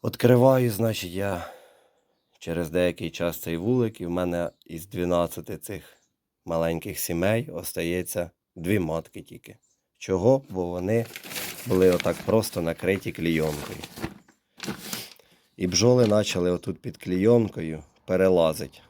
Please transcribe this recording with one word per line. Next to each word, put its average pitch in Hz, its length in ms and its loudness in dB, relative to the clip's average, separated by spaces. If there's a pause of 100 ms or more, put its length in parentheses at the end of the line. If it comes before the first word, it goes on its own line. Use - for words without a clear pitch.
Відкриваю, 123 640 6
значить, 98 420 -2
я 95 400 -4 (840)
через 82 320 -4
деякий 87 400 0
час 85 300 -4
цей 82 160 -6
вулик, 113 440 0
і 90 60 -6
в 85 40 -6
мене 87 400 -2 (160)
із 85 200 -12
дванадцяти 87 720 -2
цих - 380 -14 (480)
маленьких 82 540 -2
сімей 95 520 -2
остається 87 800 -6 (260)
дві 90 220 0
матки 82 440 -4
тільки. - 340 -20 (420)
Чого? 107 520 2
Бо 92 160 -4
вони 95 400 -2 (600)
були 92 240 6
отак 87 260 0
просто 104 440 0
накриті 87 520 -2
клійонкою. 78 680 -2 (1800)
І 92 100 -2
бджоли 113 400 4
почали 101 440 2
отут 90 300 -4
під 90 160 -12
клійонкою 92 840 2 (220)
перелазити. 87 760 2 (120)